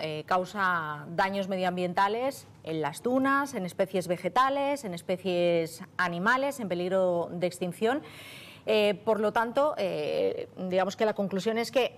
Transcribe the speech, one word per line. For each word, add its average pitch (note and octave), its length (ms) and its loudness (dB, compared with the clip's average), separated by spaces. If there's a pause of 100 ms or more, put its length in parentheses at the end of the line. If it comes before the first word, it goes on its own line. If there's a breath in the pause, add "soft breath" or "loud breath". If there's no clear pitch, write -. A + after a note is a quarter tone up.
eh, D#3 240 -6
causa F3+ 800 -2 (100)
daños G3 320 0
medioambientales F#3+ 1000 0 (180)
en D#3+ 160 -4
las D3+ 200 -4
dunas, C4+ 520 2
en G3 120 -4
especies F3+ 440 -2
vegetales, C4+ 760 2
en F#3+ 100 -6
especies F3 880 0 (140)
animales A3 640 0
en A3 80 -6
peligro F3+ 640 2
de F3 160 0
extinción. A3 540 -2 (640 loud breath)
Eh, G#3 400 4
por G#3+ 160 2
lo G#3+ 100 2
tanto, A#3+ 460 2
eh, E3 720 0 (200)
digamos F#3 280 0
que A3+ 80 2
la G#3+ 80 2
conclusión G3+ 440 -2
es A3+ 140 -2
que A#3+ 260 0